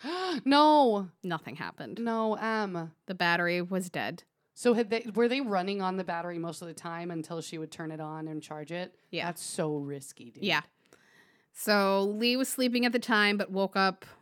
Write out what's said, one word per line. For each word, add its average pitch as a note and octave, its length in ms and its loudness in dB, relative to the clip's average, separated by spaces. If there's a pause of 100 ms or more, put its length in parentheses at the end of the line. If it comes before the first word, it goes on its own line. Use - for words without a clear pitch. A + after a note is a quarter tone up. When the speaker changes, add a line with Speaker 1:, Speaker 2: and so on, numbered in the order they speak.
Speaker 1:
<gasps> D4+ 120 -6 (300)
No. C#4 680 6 (120)
Speaker 2:
Nothing D#3+ 340 -6
happened. G#2+ 440 -10
Speaker 1:
No, A3+ 340 0
M. G3+ 560 -4 (160)
Speaker 2:
The F#3+ 80 -6
battery F3 480 2
was F3+ 260 -4
dead. C#3+ 360 -4 (280)
Speaker 1:
So A#3+ 220 2
had A3 160 0
they, A3+ 240 -2
were A#3 140 4
they C4 120 0
running G3+ 400 -2
on F#3 160 -2
the F#3+ 60 -2
battery F3 360 -6
most E3+ 220 -8
of E3+ 60 -14
the D#3+ 80 -14
time E3+ 380 -8
until E3 280 -6
she E3 160 -10
would D#3+ 140 -8
turn D#3+ 220 -10
it D#3 80 -10
on D#3 260 -8
and D#3 160 -8
charge D3+ 300 -12
it? F3+ 240 -8 (160)
Speaker 2:
Yeah. E3 140 -2
Speaker 1:
That's E3+ 180 -8
so D#3 320 -2
risky, C#3 560 -10
dude. C3+ 100 -16
Speaker 2:
Yeah. D#3+ 200 2 (880)
So G3 500 4
Lee G#3+ 340 2
was C4 120 0
sleeping B3 360 2
at B3 80 4
the B3 60 2
time, G#3 380 4
but F#3+ 160 -4
woke F#3+ 240 0
up F#3+ 280 2 (180)